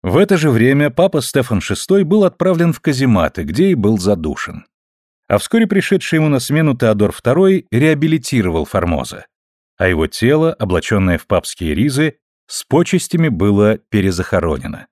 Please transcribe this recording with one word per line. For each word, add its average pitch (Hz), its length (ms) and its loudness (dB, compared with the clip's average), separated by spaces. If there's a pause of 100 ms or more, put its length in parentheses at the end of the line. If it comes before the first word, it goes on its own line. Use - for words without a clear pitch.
В 98 140 -4
это 196 220 2
же 156 120 0
время 135 400 2
папа 165 320 0
Стефан 127 380 -2
шестой 185 460 -2
был 202 180 2
отправлен 170 480 0
в - 80 -6
казематы, 120 640 0
где 165 280 0
и 165 40 2
был 107 220 2
задушен. 82 680 -4 (640)
А 104 100 0
вскоре 226 300 0
пришедший 190 500 0
ему 156 120 2
на 135 100 0
смену 147 360 0
Теодор 104 360 0
второй 185 600 0
реабилитировал 131 920 0
Формоза, 85 640 -4 (500)
а 92 100 0
его 80 200 0
тело, 156 460 0
облаченное 92 640 0
в - 100 -10
папские 82 480 -4
ризы, 143 420 0 (300)
с - 160 -12
почестями 165 680 0
было 101 480 2 (120)
перезахоронено. 85 1040 -2